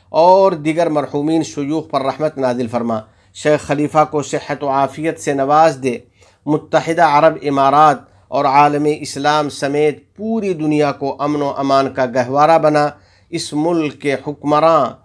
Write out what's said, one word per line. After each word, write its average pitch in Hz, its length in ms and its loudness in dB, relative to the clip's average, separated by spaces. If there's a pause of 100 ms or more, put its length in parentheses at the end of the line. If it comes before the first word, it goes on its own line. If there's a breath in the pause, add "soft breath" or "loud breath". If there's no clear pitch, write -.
اور 185 440 4
دیگر 160 340 -2
مرحومین 151 560 -2
شیوخ 147 480 -6
پر 135 120 -2
رحمت 139 360 -4
نازل 127 300 -2
فرما۔ 117 300 -4 (360 soft breath)
شیخ 151 320 0
خلیفہ 147 440 0
کو 151 120 -4
صحت 143 420 -8
و 143 40 -4
عافیت 139 520 -2
سے 147 120 -4
نواز 143 500 2
دے۔ 123 160 -4 (480 soft breath)
متحدہ 156 560 -2
عرب 156 400 4
امارات 139 720 2 (140 soft breath)
اور 139 160 -2
عالم 147 440 2 (120)
اسلام 147 480 -2
سمیت 147 680 -4
پوری 208 380 -4
دنیا 151 380 0
کو - 300 -8
امن 147 200 -2
و 139 140 -2
امان 135 360 0
کا 127 140 -2
گہوارہ 135 520 2
بنا۔ 151 300 2 (420 soft breath)
اس 165 220 -10
ملک 156 480 -2
کے 143 140 -2
حکمراں 151 720 0 (180)